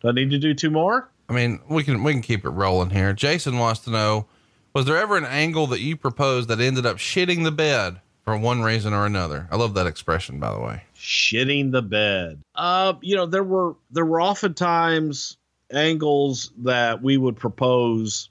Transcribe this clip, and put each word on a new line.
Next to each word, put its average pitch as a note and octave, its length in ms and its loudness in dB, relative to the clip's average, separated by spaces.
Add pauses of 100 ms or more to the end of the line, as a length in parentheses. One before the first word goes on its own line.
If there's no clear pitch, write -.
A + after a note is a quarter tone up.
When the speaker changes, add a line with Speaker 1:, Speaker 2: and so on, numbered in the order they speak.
Speaker 1:
Do A#2 60 2
I A#2+ 40 4
need C3+ 180 0
to C#3+ 80 2
do D3+ 160 2
two D#3 160 0
more? F#3+ 380 0 (200)
Speaker 2:
I B2 40 -6
mean, A#2+ 360 0
we D#3 140 0
can, C3+ 220 0
we D3+ 80 2
can B2+ 100 -2
keep G#2+ 220 -2
it C2+ 60 -4
rolling F#2 400 2
here. G2 240 2
Jason C#3+ 420 -2
wants A2+ 240 0
to A#2+ 100 -10
know, G#2+ 360 0 (480)
"Was C3+ 100 0
there D#3 140 2
ever G#3 180 0
an D#3+ 80 0
angle D3+ 440 0
that A#2+ 120 -2
you D3+ 160 -4
proposed B2+ 520 0
that A2+ 120 0
ended B2+ 240 2
up G#2+ 140 0
shitting F3 440 0
the D#3+ 80 2
bed C3 500 0 (220)
for A2 140 -2
one A#2+ 240 0
reason A2 320 0
or G#2 140 2
another?" F2 440 -4
I F2 60 -2
love A2+ 180 0
that F#2 120 2
expression, D#2 520 -4
by A1+ 140 -4
the G1+ 80 -6
way. A1+ 220 -8 (120)
Speaker 1:
Shitting C3 800 0
the B2+ 100 2
bed. F#2+ 600 -2 (120)
Uh, F#3 460 0
you G3 160 0
know, F3+ 80 0
there F#3 180 0
were, F#3 340 0 (140)
there E3 140 0
were E3 160 2
oftentimes E3 1160 0 (340)
angles D3 880 2
that A#2+ 440 2
we C3+ 140 4
would B2+ 200 0
propose. A#2 920 0